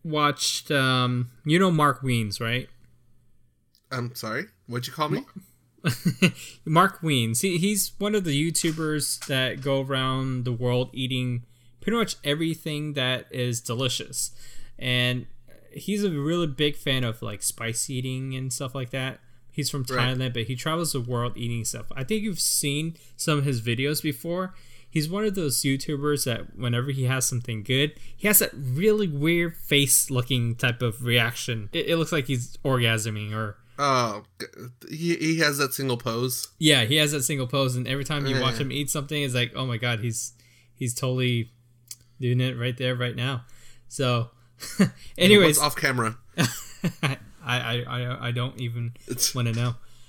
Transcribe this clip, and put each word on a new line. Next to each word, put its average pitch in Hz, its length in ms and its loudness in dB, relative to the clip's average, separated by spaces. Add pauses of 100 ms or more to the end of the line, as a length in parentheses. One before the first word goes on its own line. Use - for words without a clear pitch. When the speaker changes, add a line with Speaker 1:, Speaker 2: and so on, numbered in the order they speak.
Speaker 1:
watched, 151 680 0
um, 123 580 2 (160)
you 151 120 6
know 185 140 6
Mark 151 300 4
Wiens, 117 400 0
right? 120 260 -2 (1200)
Speaker 2:
I'm 120 240 -6
sorry? 117 300 -6 (220)
What'd 123 200 -4
you - 60 -12
call 151 160 -2
me? 269 140 -2 (600)
Speaker 1:
Ma-, 135 460 2 (120)
<laughs> - 240 -18
Mark 180 360 4
Wiens. 123 400 2
He, 180 160 2
he's 202 400 0
one 208 180 0
of 196 80 0
the 156 280 2
YouTubers 156 760 -2
that 131 340 0
go 139 200 2
around 131 640 0
the 123 60 0
world 123 420 0
eating 127 500 -2 (380)
pretty 220 160 2
much - 260 0
everything 151 680 -2
that 127 380 -2
is 123 300 -2
delicious. - 720 -4 (460)
And 123 500 0 (440)
he's 202 320 -2
a 202 80 2
really 165 360 0
big 143 280 0
fan 131 280 0
of, 113 180 -2
like, 107 200 -8
spice - 480 -4
eating 131 460 -4
and 131 160 -6
stuff 135 240 -6
like 127 140 -6
that. 131 300 -6 (300)
He's 143 200 -4
from 135 200 -2
Speaker 2:
Right. 127 260 2
Speaker 1:
Thailand, 127 180 -2
but 117 100 -2
he 123 120 -4
travels 160 380 -2
the 139 80 -2
world 120 340 -2
eating 117 300 -4
stuff. - 300 -6
I 135 80 -4
think 214 180 0
you've 202 200 -2
seen 151 540 0 (200)
some 151 240 2
of 139 60 2
his 127 160 0
videos 131 420 0
before. 170 500 -4 (360)
He's 156 200 0
one 208 160 -2
of 196 100 0
those 151 260 0
YouTubers 143 640 0
that 110 320 -4
whenever 123 340 0
he 135 140 -2
has 127 200 2
something 117 380 -4
good, 135 300 2 (220)
he - 120 -2
has 208 120 6
that - 140 2
really 180 540 2
weird 165 500 0
face - 540 4
looking 123 440 0
type 123 260 0
of 120 220 -2
reaction. 117 680 0
It, 165 140 -2
it 165 100 4
looks 156 140 0
like 151 160 0
he's 127 300 -4
orgasming 113 760 0
or 107 240 -6 (220)
Speaker 2:
Oh, 120 440 2 (160)
g-, - 80 -10 (420)
he, 170 260 0
he 160 240 2
has 147 200 4
that 135 140 2
single 131 240 0
pose. 120 500 -2 (100)
Speaker 1:
Yeah, 147 280 6
he 135 100 2
has 151 160 4
that 143 120 -2
single 135 240 -2
pose, 131 280 0
and 123 120 -4
every 139 160 -2
time 143 220 -2
you 135 160 0
watch 127 140 0
Speaker 2:
Yeah. 117 60 -2
Speaker 1:
him 131 100 -2
eat 135 180 -2
something, 147 320 -2
it's 127 140 0
like, 123 200 2
"Oh 131 100 -2
my 120 120 -2
God, 120 220 0
he's, 113 340 -4 (400)
he's 123 220 -4
totally 127 560 0 (680)
doing 123 220 2
it 127 160 0
right 123 180 -2
there, 127 200 -2
right 123 200 -4
now." 123 300 -4 (420)
So, 123 440 0 (240)
<laughs> - 240 -4
Speaker 2:
And - 120 6 (260)
Speaker 1:
anyways. 180 420 10
Speaker 2:
what's - 0 -
off 147 160 2
camera? 120 420 0 (100)
Speaker 1:
<laughs> - 100 -6 (640)
I, 139 140 0 (280)
I, 120 420 -2
I, 123 400 -4
I 120 40 0
don't 123 280 -4
even 120 340 -4 (140)
Speaker 2:
It's - 280 0
Speaker 1:
wanna 117 180 0
know. 120 220 0 (340)